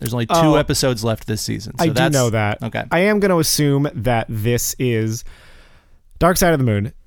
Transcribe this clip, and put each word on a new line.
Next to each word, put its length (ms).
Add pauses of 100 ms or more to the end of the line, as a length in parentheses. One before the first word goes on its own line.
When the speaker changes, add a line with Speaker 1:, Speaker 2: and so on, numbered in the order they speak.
Speaker 1:
There's 120
only 140
two 80
Speaker 2:
Oh, 220
Speaker 1:
episodes 480
left 240
this 120
season. 380
So 60
Speaker 2:
I 20
do 60
Speaker 1:
that's 200
Speaker 2:
know 180
that. 300
Speaker 1:
Okay. 300
Speaker 2:
I 100
am 200
gonna 180
assume 560
that 340
this 520
is 420 (960)
Dark 180
Side 160
of 60
the 60
Moon. 280 (140)